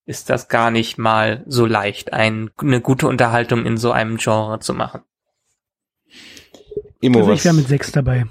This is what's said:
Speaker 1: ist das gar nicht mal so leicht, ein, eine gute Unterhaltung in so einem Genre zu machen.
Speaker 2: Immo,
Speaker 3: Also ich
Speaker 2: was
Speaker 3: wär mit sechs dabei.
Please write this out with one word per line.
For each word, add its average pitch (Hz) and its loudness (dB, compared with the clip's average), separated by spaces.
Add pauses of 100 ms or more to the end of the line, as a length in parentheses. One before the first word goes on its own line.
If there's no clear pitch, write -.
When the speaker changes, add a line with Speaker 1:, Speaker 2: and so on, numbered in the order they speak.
Speaker 1:
ist - -10
das 123 -2
gar 117 0
nicht 113 -2
mal 110 0
so 120 2
leicht, 104 -2
ein, 110 -2
eine 135 2
gute 131 0
Unterhaltung 120 0
in 117 -2
so 117 0
einem 113 -2
Genre 110 -2
zu - -6
machen. 123 -8 (2000)
Speaker 2:
Immo, - 6
Speaker 3:
Also 202 6
ich 160 2
Speaker 2:
was - 0
Speaker 3:
wär 170 4
mit 151 4
sechs 139 -2
dabei. 127 0